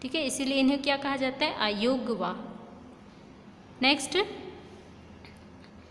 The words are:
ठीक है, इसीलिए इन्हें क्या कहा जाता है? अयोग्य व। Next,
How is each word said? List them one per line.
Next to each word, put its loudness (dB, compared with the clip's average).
ठीक -6
है, 2
इसीलिए 0
इन्हें 6
क्या 2
कहा -2
जाता 0
है? 0
अयोग्य 2
व। -4
Next, 4